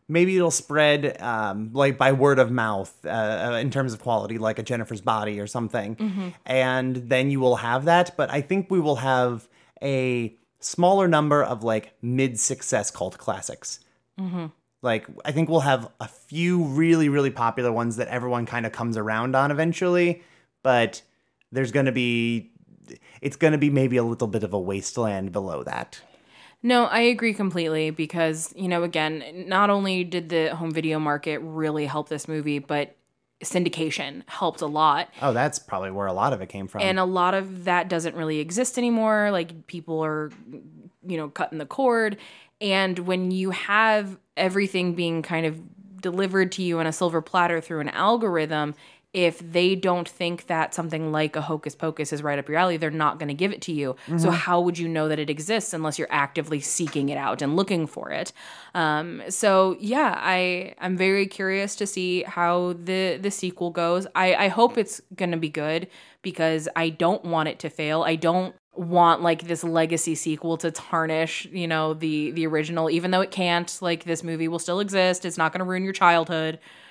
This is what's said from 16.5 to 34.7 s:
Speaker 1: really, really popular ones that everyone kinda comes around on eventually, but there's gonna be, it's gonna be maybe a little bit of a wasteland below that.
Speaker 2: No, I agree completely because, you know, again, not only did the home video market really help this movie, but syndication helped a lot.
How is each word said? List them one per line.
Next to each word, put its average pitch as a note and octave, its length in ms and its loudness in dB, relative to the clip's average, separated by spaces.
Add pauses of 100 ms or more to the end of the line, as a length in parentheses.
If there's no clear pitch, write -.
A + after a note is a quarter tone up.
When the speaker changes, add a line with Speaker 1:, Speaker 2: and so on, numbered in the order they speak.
Speaker 1:
really, D#3+ 460 4
really C#3 220 2
popular A#2+ 400 0
ones A#2 260 0
that A#2+ 100 -2
everyone A#2+ 400 -2
kinda A2+ 240 -4
comes A#2 260 -4
around A2 380 0
on C#3 160 4
eventually, F3 720 2 (400)
but A#2+ 380 4 (500)
there's B2+ 200 -2
gonna C3+ 200 2
be, A#2 600 0 (680)
it's C#3+ 140 -4
gonna D3+ 220 4
be D3 140 4
maybe C3 260 2
a A#2+ 60 4
little A#2 240 -2
bit G2+ 160 -2
of F#2 100 -4
a G2+ 60 0
wasteland G2 720 -4
below F2 320 -6
that. - 360 -10 (640)
Speaker 2:
No, A#3+ 220 4
I A3+ 160 2
agree A#3 320 2
completely E3 560 -2
because, D#3+ 680 -2
you F#3+ 120 -6
know, E3+ 160 0
again, D#3+ 640 -4
not G3 220 4
only G3 340 2
did E3+ 260 -6
the D#3+ 260 0
home E3 160 -4
video D#3 280 -2
market D3+ 400 -2
really D#3 480 -2
help D3 220 -4
this D3 180 -8
movie, D3 320 -2
but D3 360 -4 (480)
syndication D#3+ 840 -2
helped - 340 -4
a E3 60 -2
lot. D3+ 420 2 (120)